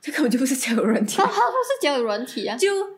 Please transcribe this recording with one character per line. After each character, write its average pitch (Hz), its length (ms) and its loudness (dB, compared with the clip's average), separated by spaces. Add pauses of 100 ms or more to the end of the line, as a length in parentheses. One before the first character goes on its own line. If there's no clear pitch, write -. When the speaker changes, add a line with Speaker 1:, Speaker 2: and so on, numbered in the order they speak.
Speaker 1:
这 294 100 -10
根 302 100 -2
本 254 80 4
就 247 80 4
不 254 80 0
是 269 80 0
交 240 200 -2
友 220 120 2
软 214 200 2
体。 - 120 -4
Speaker 2:
它， 381 60 4
它 440 80 2
不 - 20 -4
是 494 480 0
交 285 160 2
友 240 60 0
软 220 220 -2
体 240 200 -8
啊。 214 120 -4
Speaker 1:
就 381 100 2 (300)